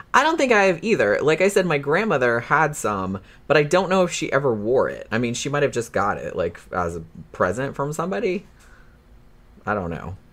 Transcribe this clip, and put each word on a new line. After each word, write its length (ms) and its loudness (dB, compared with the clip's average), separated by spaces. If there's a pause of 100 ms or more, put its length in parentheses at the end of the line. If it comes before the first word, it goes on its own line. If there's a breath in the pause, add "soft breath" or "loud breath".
(140 loud breath)
I 80 6
don't 160 2
think 140 2
I 140 4
have 180 0
either. 380 4
Like 180 2
I 80 4
said, 180 2
my 120 0
grandmother 640 0
had 340 0
some, 460 -4 (260 soft breath)
but 80 4
I 80 6
don't 260 2
know 140 4
if 80 -2
she 220 -6
ever 200 2
wore 360 2
it. 240 -10
I 40 2
mean, 160 0
she 140 -6
might 160 0
have 80 2
just 220 -4
got 240 0
it, 180 -8
like, 240 -4 (140)
as 240 -2
a 60 -10 (280)
present 420 -2
from 200 -4
somebody. 520 -4 (1200 soft breath)
I 80 -2
don't 180 -4
know, 260 -10 (160)